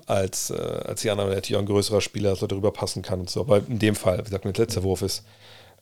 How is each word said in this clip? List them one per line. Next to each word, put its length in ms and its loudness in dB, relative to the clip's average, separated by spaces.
als, 440 -2
äh, 60 -4
als 460 -4
die 80 0
anderen, 200 0
der 80 0
natürlich 200 0
auch 40 2
ein 60 -2
größerer 340 4
Spieler 320 0
ist, 80 -4
der 60 0
drüber 240 0
passen 300 -4
kann 200 -4
und 80 -6
so. 120 -2
Aber 160 4
in 220 -2
dem 160 4
Fall, 240 0
wie 40 -4
gesagt, 200 -6
wenn 80 -4
es 60 -6
letzter 260 0
Wurf 180 0
ist, 220 -4